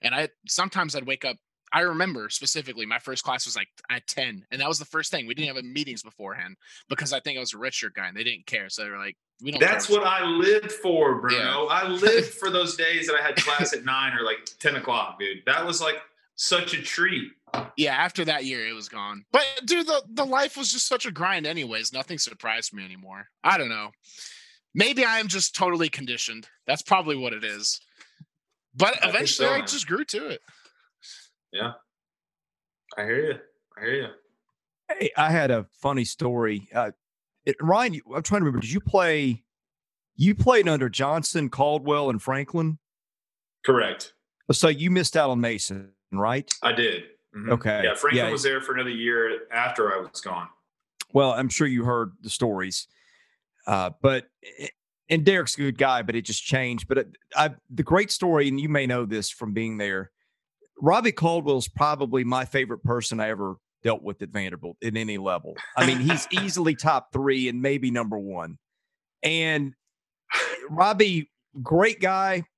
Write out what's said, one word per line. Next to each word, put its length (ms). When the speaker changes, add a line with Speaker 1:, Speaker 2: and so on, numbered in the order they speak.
Speaker 1:
And 140
I, 140
sometimes 480
I'd 100
wake 200
up, 120
I 80
remember 480
specifically, 560
my 140
first 240
class 220
was, 120
like, 100
at 180
ten. 440
And 100
that 80
was 100
the 60
first 260
thing. 160
We 60
didn't 220
have 100
meetings 380
beforehand 520
because 240
I 60
think 180
I 40
was 120
a 40
redshirt 360
guy 140
and 80
they 80
didn't 240
care. 220
So 140
they 60
were 80
like, 200
We 100
don't 80
care 100
Speaker 2:
That's 200
Speaker 1:
what 120
Speaker 2:
what 60
I 180
lived 460
for, 500
Bruno. 160
Speaker 1:
Yeah. 320
Speaker 2:
I 180
lived 460
for 160
those 260
days 320
that 80
I 60
had 140
class 380
at 120
nine 280
or, 100
like, 220
ten 180
o'clock, 420
dude. 260
That 200
was, 160
like, 200
such 380
a 80
treat. 500
Speaker 1:
Yeah, 200
after 300
that 200
year, 220
it 60
was 160
gone. 420
But, 140
dude, 220
the, 220
the 160
life 320
was 140
just 160
such 180
a 60
grind 360
anyways. 440
Nothing 260
surprised 560
me 120
anymore. 420
I 140
don't 120
know. 220
Maybe 300
I 160
am 80
just 280
totally 340
conditioned. 580
That's 160
probably 340
what 180
it 100
is. 360
But 220
Speaker 2:
I 20
think 160
Speaker 1:
eventually, 320
Speaker 2:
so, 60
Speaker 1:
I 60
Speaker 2:
man. 80
Speaker 1:
just 200
grew 180
to 220
it. 140
Speaker 2:
Yeah. 200
I 60
hear 220
you. 80
I 40
hear 120
you. 140
Speaker 3:
Hey, 280
I 140
had 200
a 140
funny 240
story. 680
Uh, 180
it, 160
Ryan, 340
you, 60
I'm 100
trying 180
to 40
remember. 140
Did 120
you 100
play, 600
you 200
played 320
under 220
Johnson, 600
Caldwell, 600
and 120
Franklin? 560
Speaker 2:
Correct. 480
Speaker 3:
So 160
you 240
missed 260
out 120
on 120
Mason, 500
right? 400
Speaker 2:
I 120
did. 300
Mm-hmm. 180
Speaker 3:
Okay. 300
Speaker 2:
Yeah, 120
Franklin 300
Speaker 3:
Yeah. 60
Speaker 2:
was 120
there 180
for 120
another 160
year 600
after 420
I 60
was 220
gone. 260
Speaker 3:
Well, 220
I'm 160
sure 180
you 160
heard 380
the 80
stories. 580
Uh, 260
but, 260
and 160
Derek's 300
a 20
good 200
guy, 240
but 140
it 60
just 220
changed. 440
But 200
I, 160
the 140
great 280
story, 360
and 120
you 100
may 180
know 180
this 240
from 240
being 240
there, 340
Robbie 320
Caldwell's 560
probably 560
my 220
favorite 380
person 360
I 100
ever 260
dealt 200
with 180
at 80
Vanderbilt 520
in 140
any 220
level. 380
I 100
mean, 140
he's 280
Speaker 2:
<laughs> 40
Speaker 3:
easily 440
top 360
three 380
and 120
maybe 300
number 260
one. 400
And 500
Robbie, 600
great 380
guy. 440